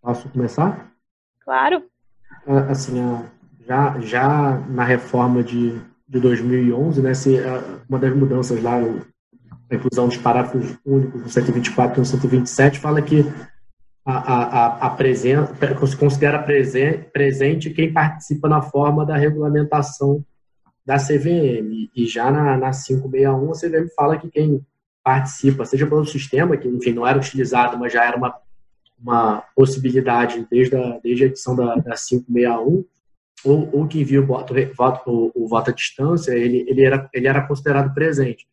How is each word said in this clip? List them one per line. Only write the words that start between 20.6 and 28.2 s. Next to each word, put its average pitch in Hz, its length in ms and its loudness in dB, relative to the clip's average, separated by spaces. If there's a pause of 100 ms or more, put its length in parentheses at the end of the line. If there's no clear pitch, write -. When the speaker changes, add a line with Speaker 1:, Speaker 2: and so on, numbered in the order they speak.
Speaker 1:
da 135 140 0
C 147 180 0
V 143 140 0
M. 113 640 -2
E 120 120 0
já 117 240 0
na, 143 260 2
na 131 160 0
cinco 135 360 -4
meia 135 240 2
um, 139 200 -2
a - 20 -4
C 170 140 -6
V 160 100 0
M 165 160 -2
fala 151 240 2
que 165 100 -12
quem 151 380 0 (380)
participa, 135 600 0
seja 139 220 0
pelo 151 180 2
sistema, 147 520 0
que, 127 120 -6
enfim, 123 240 -2
não 120 140 -2
era 135 120 4
utilizado, 120 600 0
mas 120 140 -4
já 120 120 4
era 120 120 0
uma, 123 180 -4 (680)